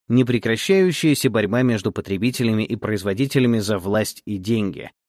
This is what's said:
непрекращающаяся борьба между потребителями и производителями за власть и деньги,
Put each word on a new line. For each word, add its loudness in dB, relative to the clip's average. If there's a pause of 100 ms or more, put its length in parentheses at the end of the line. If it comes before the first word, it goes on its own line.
непрекращающаяся 2
борьба 2
между 0
потребителями -2
и -4
производителями 0
за -2
власть -2
и -6
деньги, -4 (180)